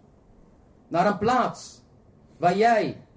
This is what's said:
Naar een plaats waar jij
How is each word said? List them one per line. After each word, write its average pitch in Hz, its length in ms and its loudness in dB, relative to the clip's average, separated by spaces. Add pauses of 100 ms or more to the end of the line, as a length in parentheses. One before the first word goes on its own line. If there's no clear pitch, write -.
(880)
Naar 175 180 0
een 202 120 0
plaats 214 640 -4 (540)
waar 180 200 0
jij 208 440 2 (160)